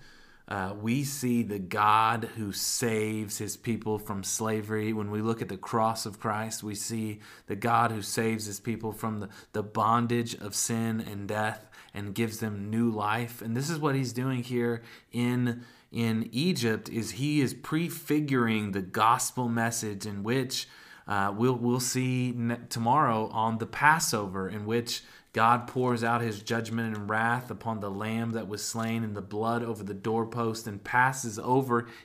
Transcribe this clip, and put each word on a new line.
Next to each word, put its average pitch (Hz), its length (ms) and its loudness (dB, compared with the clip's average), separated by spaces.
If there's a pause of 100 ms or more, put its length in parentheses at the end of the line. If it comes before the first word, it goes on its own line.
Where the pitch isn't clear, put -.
(480)
uh, 98 300 -2
we 117 240 2
see 123 400 0
the 104 160 -4
God 107 800 4
who 104 160 -4
saves 107 840 0
his 104 180 -6
people 107 420 -2
from 101 240 -6
slavery. 110 680 0
When 107 180 -2
we 107 120 -2
look 113 180 0
at 110 80 -6
the 98 80 -6
cross 110 480 0
of 104 160 -10
Christ, 110 420 -2
we 104 120 -6
see 107 460 -4 (260)
the 110 100 -4
God 117 340 4
who 107 120 -4
saves 113 420 0
his 101 160 -10
people 110 320 -4
from 107 280 -4
the, 95 80 -6 (240)
the 104 100 -2
bondage 117 720 2
of 104 200 -10
sin 113 460 0
and 101 260 -8
death 107 440 -2 (240)
and 101 200 -8
gives 110 260 0
them 104 280 -4
new 113 220 2
life. 110 500 -2
And 113 160 -2
this 143 140 -2
is 165 80 -2
what 147 160 2
he's 131 180 0
doing 127 300 0
here 120 400 0 (280)
in, 120 540 2 (260)
in 113 420 0
Egypt, 120 560 0
is 107 240 -4
he 147 280 2
is 123 140 2
prefiguring 135 1160 2
the 98 100 -2
gospel 117 680 4
message 113 580 -2
in 101 160 -6
which, 127 460 -2 (380)
uh, 101 280 0
we'll, 123 220 4
we'll 120 240 2
see 127 560 0
ne-, 117 200 0 (120)
tomorrow 117 600 2
on 113 280 0
the 113 100 -4
Passover, 104 840 2
in 104 160 -6
which 117 360 -2 (300)
God 117 340 4
pours 123 380 0
out 117 160 2
his 107 220 -4
judgment 113 520 -2
and 104 140 -6
wrath 117 420 0
upon 110 300 -6
the 101 100 -4
lamb 110 420 -2
that 110 160 -4
was 104 140 -6
slain 113 400 -2
and 104 140 -4
the 101 60 -6
blood 113 400 0
over 113 200 -4
the 101 120 -6
doorpost, 113 720 -2
and 101 180 -8
passes 123 540 2
over 120 480 2 (180)